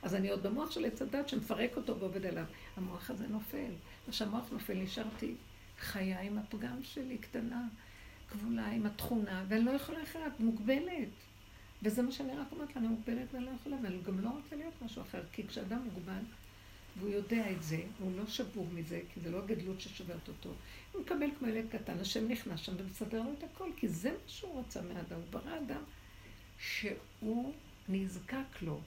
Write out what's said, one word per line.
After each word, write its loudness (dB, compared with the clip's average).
אז 4
אני 6
עוד 2
במוח 2
של 2
עץ 2
הדת 2
שמפרק 2
אותו 2
ועובד 0
עליו. 2
המוח -4
הזה -2
נופל. 0
וכשהמוח 2
נופל, -2
נשארתי 0
חיה 2
עם 0
הפגם -2
שלי, -2
קטנה, 0
כבולה, 2
עם 4
התכונה, 2
ואני 8
לא 8
יכולה 2
אחרת, -2
מוגבלת. 6
וזה 6
מה 6
שאני 0
רק -2
אומרת -4
לה, 2
"אני 6
מוגבלת 2
ואני 0
לא -4
יכולה", -2
ואני 0
גם 2
לא 4
רוצה -4
להיות -4
משהו -4
אחר, -4
כי -4
כשאדם 0
מוגבל... -2
והוא 2
יודע 4
את 0
זה, 2
הוא 2
לא 0
שבור 0
מזה, -2
כי -6
זה -2
לא 0
הגדלות 0
ששוברת -6
אותו. -8
הוא 0
מקבל 4
כמו 2
ילד 2
קטן, -2
השם 2
נכנס 0
שם -2
ומסדר -2
לו 0
את -6
הכל, -4
כי 2
זה 2
מה -2
שהוא -6
רצה -4
מהאדם. -4
הוא -4
ברא -4
אדם -2
שהוא 0
נזקק 0
לו. 0